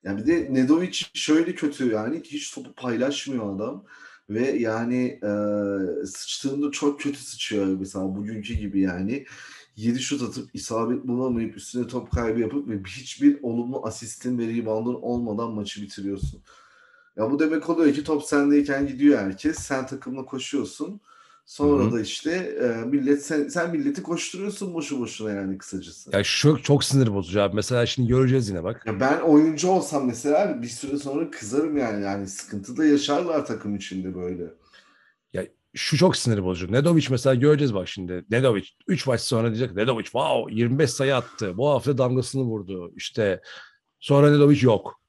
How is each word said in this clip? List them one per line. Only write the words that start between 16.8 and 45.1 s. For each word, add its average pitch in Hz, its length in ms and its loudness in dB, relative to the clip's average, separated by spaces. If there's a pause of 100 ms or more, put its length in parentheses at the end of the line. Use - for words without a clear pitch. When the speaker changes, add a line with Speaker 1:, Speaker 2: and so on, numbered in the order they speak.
Speaker 1:
Ya 110 140 0
bu 147 80 0
demek 156 320 0
oluyor 160 240 4
ki 143 100 -4
top 147 200 0
sendeyken 143 640 2
gidiyor 131 320 4
herkes. 101 400 -2
Sen 131 280 -4
takımla 127 380 -10
koşuyorsun. 143 760 -6 (460)
Sonra 143 380 4
Speaker 2:
Hı 107 40 4
hı. 120 40 2
Speaker 1:
da 113 80 0
işte, 110 300 -4 (320)
e, 123 40 2 (180)
millet 143 420 0
sen, 151 220 0
sen 175 220 -2
milleti 143 320 -2
koşturuyorsun 180 720 -6
boşu 147 260 -6
boşuna 110 300 -6
yani 98 280 -4
kısacası. - 580 -8
Speaker 2:
Ya 101 80 4
şu 147 380 4
çok 143 220 4
sinir 127 300 4
bozucu 98 280 0
abi. 98 140 2
Mesela 120 300 2
şimdi 120 220 0
göreceğiz 127 400 4
yine 87 160 -4
bak. 113 220 -4
Speaker 1:
Ya 104 140 -2
ben 143 200 4
oyuncu 156 480 6
olsam 151 380 2
mesela 147 560 0
bir 120 60 -8
süre 139 280 -6
sonra 143 340 -4
kızarım 143 460 -2
yani. 107 280 -2
Yani 98 240 -4
sıkıntı 101 480 -10
da 156 80 0
yaşarlar 147 600 2
takım 104 300 -6
içinde 95 380 -8
böyle. 90 300 -6 (880)
Speaker 2:
Ya 92 140 -6 (280)
şu - 220 -2
çok 127 200 4
sinir 104 280 0
bozucu. 90 280 -2
Nedovic 147 380 4
mesela 131 240 4
göreceğiz 139 400 4
bak 92 140 -2
şimdi. 90 420 -8
Nedovic 117 340 2 (240)
üç 165 180 0
maç 120 140 2
sonra 117 280 0
diyecek 113 280 -2
Nedovic 113 280 0
wow 123 500 0
yirmi 120 240 2
beş 147 120 4
sayı 135 260 2
attı. 98 420 -4
Bu 139 100 2
hafta 135 300 2
damgasını 127 440 0
vurdu. 95 540 -6
İşte 98 440 -2 (600)
sonra 143 300 6
Nedovic 147 320 8
yok. 113 460 4